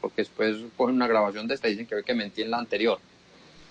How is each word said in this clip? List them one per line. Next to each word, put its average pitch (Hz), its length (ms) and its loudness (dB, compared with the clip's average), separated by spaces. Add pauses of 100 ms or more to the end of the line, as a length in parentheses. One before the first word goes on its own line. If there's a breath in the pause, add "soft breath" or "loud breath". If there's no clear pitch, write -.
porque 104 220 -2
después 107 340 -2 (180)
cogen 127 200 2
una 123 120 2
grabación 107 400 2
de 131 60 -2
esta 127 140 -2
y 110 40 2
dicen 113 140 -4
que 110 100 -6
ve 104 80 -2
que 123 120 -2
mentí 104 260 -4
en 110 80 -4
la 117 80 -2
anterior. 113 400 0 (720)